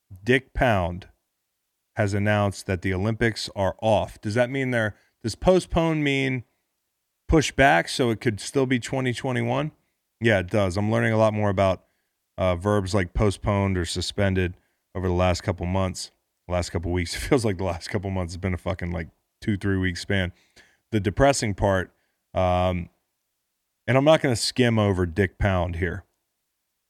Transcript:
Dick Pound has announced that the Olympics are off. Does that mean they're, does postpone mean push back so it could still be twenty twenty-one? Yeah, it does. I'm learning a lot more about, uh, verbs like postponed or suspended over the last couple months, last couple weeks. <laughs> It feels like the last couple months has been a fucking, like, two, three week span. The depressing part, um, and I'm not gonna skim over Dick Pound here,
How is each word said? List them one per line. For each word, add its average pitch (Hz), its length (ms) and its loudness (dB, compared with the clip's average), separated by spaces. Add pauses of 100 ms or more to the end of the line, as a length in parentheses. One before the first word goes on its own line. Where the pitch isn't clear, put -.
(240)
Dick 127 300 2
Pound 92 540 0 (880)
has 101 180 0
announced 104 540 0
that 95 140 -2
the 95 120 -2
Olympics 110 600 -2
are 95 260 -2
off. 101 400 0
Does 107 140 -6
that 123 140 0
mean 135 220 -4
they're, 110 240 -2 (280)
does 113 120 -4
postpone 165 680 0
mean 135 400 -2 (840)
push 160 240 2
back 151 380 4
so 127 200 0
it 113 120 -2
could 107 180 -2
still - 260 -2
be 127 140 0
twenty 127 340 -4
twenty-one? 123 580 -4 (500)
Yeah, 113 180 4
it 90 80 -2
does. 95 300 0
I'm 107 140 0
learning 117 220 2
a 110 40 2
lot 110 160 4
more 107 160 0
about, 95 360 0 (520)
uh, 92 180 2
verbs 95 380 0
like 95 200 0
postponed 101 640 0
or 87 80 -2
suspended 92 680 -2 (380)
over 92 140 -4
the 90 60 0
last 90 280 2
couple 92 240 -4
months, 92 460 -4 (360)
last 90 220 -2
couple 87 220 -4
weeks. 87 240 -4
<laughs> - 20 -8
It - 20 -8
feels 123 260 0
like 101 120 -2
the 98 60 -6
last 87 260 -6
couple 98 200 -6
months 92 240 -4
has 90 40 -12
been 92 160 -4
a 87 40 -4
fucking, 90 340 -6
like, 85 160 -6 (340)
two, 104 160 -2
three 98 200 -2
week 92 200 -2
span. 95 340 -2 (600)
The 110 80 0
depressing 113 540 2
part, 95 400 0 (400)
um, 90 560 0 (960)
and 123 120 2
I'm 139 80 2
not 156 160 6
gonna 131 140 2
skim 117 440 2
over 98 260 4
Dick 90 320 0
Pound 90 380 0
here, 87 300 -4 (840)